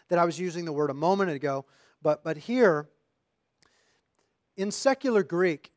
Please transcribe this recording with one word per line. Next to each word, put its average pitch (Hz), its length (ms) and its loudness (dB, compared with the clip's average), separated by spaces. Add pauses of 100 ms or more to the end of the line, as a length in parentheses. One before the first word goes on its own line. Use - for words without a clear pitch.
that 175 100 2
I 170 60 4
was 165 160 -2
using 175 240 -6
the 160 80 -8
word 147 180 0
a 135 40 -6
moment 180 360 0
ago, 139 340 -4 (380)
but, 151 220 0
but 160 120 -4
here, 170 520 2 (1700)
in 196 160 -4
secular 262 500 0
Greek, 170 540 -2